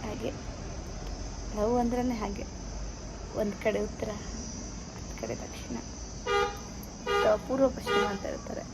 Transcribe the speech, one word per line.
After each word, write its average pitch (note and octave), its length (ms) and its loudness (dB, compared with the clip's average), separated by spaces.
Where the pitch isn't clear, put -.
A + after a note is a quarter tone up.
ಹಾಗೆ G#3 280 -2
ಲವ್ G#3+ 240 4
ಅಂದ್ರೇ A#3+ 220 4
ಹಾಗೆ, G3+ 240 -2
ಒಂದು G#3 220 2
ಕಡೆ G#3 240 4
ಉತ್ತರ, - 220 -4
ಒಂದು - 240 -8
ಕಡೆ A2+ 220 -2
ದಕ್ಷಿಣ - 340 -6
ಅಥವಾ G4+ 240 8
ಪೂರ್ವ C4 300 6
ಪಶ್ಚಿಮ G#3 280 4
ಅಂತ G3 100 -4
ಇರ್ತಾರೆ. - 300 -4